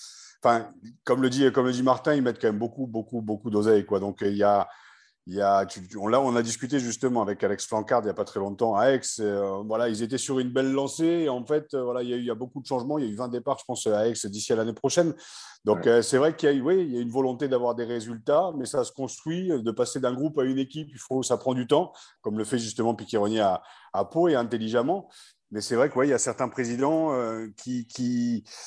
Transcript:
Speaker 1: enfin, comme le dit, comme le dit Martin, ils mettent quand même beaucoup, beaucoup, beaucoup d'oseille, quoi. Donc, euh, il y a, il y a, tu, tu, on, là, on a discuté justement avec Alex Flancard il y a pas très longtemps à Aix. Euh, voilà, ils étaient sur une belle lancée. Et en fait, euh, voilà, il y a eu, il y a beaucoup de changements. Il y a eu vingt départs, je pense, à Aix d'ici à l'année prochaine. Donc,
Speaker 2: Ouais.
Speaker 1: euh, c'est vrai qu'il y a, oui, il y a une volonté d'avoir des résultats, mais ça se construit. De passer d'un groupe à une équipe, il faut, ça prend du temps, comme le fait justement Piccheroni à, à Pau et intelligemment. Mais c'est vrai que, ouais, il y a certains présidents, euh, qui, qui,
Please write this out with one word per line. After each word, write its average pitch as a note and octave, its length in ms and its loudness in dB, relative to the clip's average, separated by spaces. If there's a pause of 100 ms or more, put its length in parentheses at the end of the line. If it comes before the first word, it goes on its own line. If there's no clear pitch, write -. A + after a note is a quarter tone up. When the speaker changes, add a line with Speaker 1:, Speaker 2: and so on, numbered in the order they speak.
(420)
Speaker 1:
enfin, A#2 280 2 (340)
comme - 180 2
le C3 80 4
dit, C3 220 4
comme C3 140 2
le B2+ 80 0
dit B2 100 -2
Martin, C3 320 2
ils C#3+ 60 2
mettent B2 180 0
quand A#2+ 80 2
même G#2 120 2
beaucoup, A#2+ 280 -4
beaucoup, A2+ 320 -6
beaucoup G#2+ 300 -6
d'oseille, G#2 360 6
quoi. G2+ 140 0
Donc, G2 240 -4
euh, G2+ 60 2
il G2+ 80 -2
y G2+ 60 2
a, G2+ 260 4 (580)
il F2+ 80 -10
y G2+ 60 0
a, G2 260 4
tu, F#2 200 -14
tu, G2+ 100 -14
on, G2+ 100 -4
là, A#2+ 120 4
on C3 160 2
a A#2+ 60 2
discuté A#2+ 380 -2
justement A#2+ 420 -2
avec G2+ 220 -4
Alex G2 240 -2
Flancard A2+ 360 0
il G#2+ 40 -2
y - 20 -2
a F#2 60 -4
pas G2+ 100 -4
très - 140 -8
longtemps G2+ 360 -2
à G#2+ 120 4
Aix. C3+ 140 2 (180)
Euh, G2+ 480 -2
voilà, A2 200 0
ils A2 140 -4
étaient A#2+ 160 -4
sur C3 220 -4
une B2 100 -2
belle C3 220 0
lancée. C#3 340 -2
Et E3 240 2
en B2 160 -4
fait, D3+ 300 -2
euh, C3 80 -2
voilà, B2 180 -2
il B2 80 -4
y B2 40 -2
a - 20 -2
eu, B2 60 -4
il A#2+ 40 -4
y A#2+ 60 -2
a A2+ 40 -2
beaucoup B2+ 240 -10
de B2 60 -14
changements. C3+ 320 -2
Il C#3+ 80 -2
y - 20 -2
a G#2+ 40 -4
eu G2+ 40 -8
vingt B2 120 -6
départs, B2 320 -4
je - 60 -18
pense, A#2+ 200 -6
à G#2+ 240 2
Aix A#2 40 -2 (120)
d'ici G#2 260 -6
à A#2+ 40 2
l'année A2+ 180 -2
prochaine. E3+ 400 2 (500)
Donc, G#2 220 2
Speaker 2:
Ouais. A#2 40 6
Speaker 1:
euh, A#2 120 8
c'est B2+ 160 2
vrai D#3 180 4
qu'il D3+ 140 4
y C#3+ 100 4
a, B2 40 -4
oui, F3+ 180 4
il C#3+ 140 -2
y - 20 0
a A#2+ 40 0
une A#2+ 100 -4
volonté B2+ 360 0
d'avoir A#2+ 280 2
des A#2 100 -4
résultats, A#2+ 720 0
mais B2+ 80 -4
ça B2+ 180 -2
se - 80 -6
construit. E3 580 -6
De A#2 220 0
passer D#3 280 -2
d'un B2+ 160 -2
groupe D3+ 240 -2
à C3+ 40 2
une C3 140 0
équipe, C#3+ 340 -6
il B2+ 80 -18
faut, C3 220 -4
ça A#2+ 160 0
prend B2+ 160 -2
du B2 140 -2
temps, D#3 260 2 (280)
comme G#2+ 180 -4
le A2 40 0
fait B2 140 -2
justement A2+ 380 -2
Piccheroni G#2+ 440 -2
à, F#2+ 220 2 (320)
à G2 120 0
Pau E3+ 220 2
et E3 60 4
intelligemment. A#2+ 720 0 (460)
Mais G#2 60 -4
c'est A2 160 -2
vrai C3+ 140 4
que, - 100 -6
ouais, C#3 80 4
il C#3+ 40 4
y - 20 4
a A#2+ 40 2
certains B2 300 -2
présidents, C3+ 640 0
euh, A2+ 360 -2 (100)
qui, B2 280 -6
qui, A#2+ 600 -2 (220)